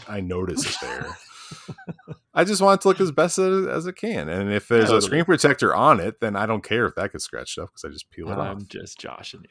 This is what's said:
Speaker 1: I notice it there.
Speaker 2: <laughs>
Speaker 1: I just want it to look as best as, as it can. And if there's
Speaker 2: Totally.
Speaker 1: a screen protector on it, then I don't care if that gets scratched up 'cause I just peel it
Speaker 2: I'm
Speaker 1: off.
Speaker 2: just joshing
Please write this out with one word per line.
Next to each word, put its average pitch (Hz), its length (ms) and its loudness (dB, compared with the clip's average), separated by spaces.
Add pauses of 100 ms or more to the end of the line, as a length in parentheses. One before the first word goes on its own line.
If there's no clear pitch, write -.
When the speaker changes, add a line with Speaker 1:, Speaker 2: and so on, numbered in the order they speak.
Speaker 1:
I 104 100 -8
notice 90 460 -4
it - 160 -4
there. - 400 -10
Speaker 2:
<laughs> - 1120 -18
Speaker 1:
I 160 100 4
just 190 180 0
want 196 180 6
it - 20 -16
to 196 80 4
look 190 100 4
as 180 120 2
best 165 260 2
as, 190 300 2
as 160 200 -4
it 180 80 -8
can. 160 320 -4
And 98 240 -2
if 104 160 0
there's 113 180 6
Speaker 2:
Totally. 110 120 6
Speaker 1:
a 104 40 2
screen 160 240 0
protector 143 480 4
on 117 280 4
it, 101 180 -4
then 107 160 -2
I 101 100 0
don't 107 180 -2
care 113 220 0
if - 100 -2
that 98 180 -4
gets - 100 -10
scratched - 340 -10
up 85 160 -10
'cause - 120 -14
I 76 40 -12
just - 220 -16
peel 82 180 -12
it 98 40 -6
Speaker 2:
I'm 98 240 -6
Speaker 1:
off. 101 100 -14
Speaker 2:
just - 320 -16
joshing - 520 -16